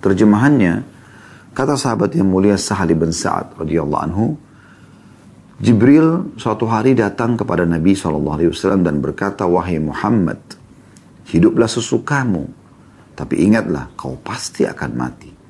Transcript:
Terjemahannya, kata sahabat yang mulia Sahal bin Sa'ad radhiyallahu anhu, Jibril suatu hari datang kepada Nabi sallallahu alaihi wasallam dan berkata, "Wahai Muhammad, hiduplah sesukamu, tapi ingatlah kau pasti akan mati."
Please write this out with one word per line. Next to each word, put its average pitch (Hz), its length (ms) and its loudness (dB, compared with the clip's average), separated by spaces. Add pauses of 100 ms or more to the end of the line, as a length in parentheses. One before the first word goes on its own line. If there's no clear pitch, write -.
Terjemahannya, 107 800 4 (720)
kata 135 240 -2
sahabat 113 360 -2
yang 98 120 2
mulia 95 320 4
Sahal 95 320 -2
bin 82 240 0
Sa'ad - 400 -6
radhiyallahu 78 560 -4
anhu, 113 240 -2 (1200)
Jibril 151 800 4
suatu 110 320 -4
hari 113 240 2
datang 117 400 0
kepada 95 320 -2
Nabi 85 320 2
sallallahu 76 400 -4
alaihi 82 160 2
wasallam 95 320 0
dan 76 160 -2
berkata, 95 480 -4
"Wahai 87 320 0
Muhammad, 80 560 -2 (960)
hiduplah 165 320 4
sesukamu, 117 800 -4 (720)
tapi - 240 -4
ingatlah 90 560 0
kau 65 240 -12
pasti - 480 -6
akan - 240 -8
mati." 62 400 -10 (160)